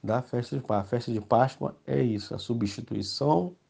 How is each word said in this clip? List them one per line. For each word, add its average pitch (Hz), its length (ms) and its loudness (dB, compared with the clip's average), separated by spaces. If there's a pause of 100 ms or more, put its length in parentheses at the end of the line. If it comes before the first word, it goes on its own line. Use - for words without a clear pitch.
Da 113 200 0
festa 120 320 -4
de 135 80 -4
Páscoa. 104 160 2
A 98 40 -2
festa 120 280 -2
de 110 100 0
Páscoa 135 540 2 (100)
é 135 160 2
isso, 107 320 0
a 107 60 -6
substituição 117 1160 0 (140)